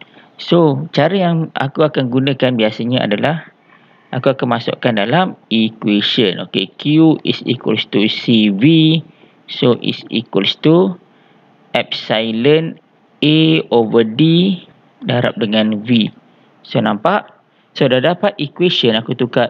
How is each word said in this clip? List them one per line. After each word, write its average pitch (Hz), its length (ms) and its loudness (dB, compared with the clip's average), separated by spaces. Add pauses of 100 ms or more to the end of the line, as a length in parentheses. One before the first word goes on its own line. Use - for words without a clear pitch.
(360)
So, 160 560 0
cara 160 240 0
yang 170 400 -2
aku 143 320 -2
akan 135 240 -2
gunakan 127 480 0
biasanya 117 480 -2
adalah 120 400 -2 (680)
aku 131 160 0
akan 120 280 -2
masukkan - 360 -2
dalam 131 400 0 (160)
equation. 107 960 0
Okey, 95 320 -4
Q 156 380 4 (100)
is - 200 -4
equals 113 440 -4
to 104 200 0
C 107 400 0
V. 156 480 4 (480)
So, - 360 0
is - 280 -6
equals - 440 -4 (120)
to 175 320 2 (760)
epsilon 120 1040 0 (460)
A 160 380 4 (100)
over 113 340 4
D 165 560 2 (400)
darab 120 360 -2
dengan 107 440 -2
V. 117 300 0 (500)
So, - 160 -4
nampak? 110 540 -2 (400)
So, 139 160 0
dah 127 100 2
dapat 175 380 -2
equation, 147 560 0
aku 120 240 -4
tukar 120 320 0